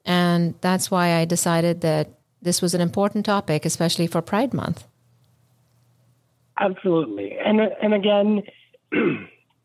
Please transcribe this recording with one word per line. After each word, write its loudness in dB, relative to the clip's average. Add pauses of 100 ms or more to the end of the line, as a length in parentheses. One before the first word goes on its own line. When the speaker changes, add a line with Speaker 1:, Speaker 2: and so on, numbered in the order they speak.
Speaker 1:
And 2
that's -2
why 2
I 2
decided 0
that 0 (320)
this -2
was 0
an 2
important 0
topic, 0
especially 0
for -2
Pride -2
Month. -4 (1700)
Speaker 2:
Absolutely. -2
And, 2
and 0
again, 2 (480)
<clears throat> -2 (360)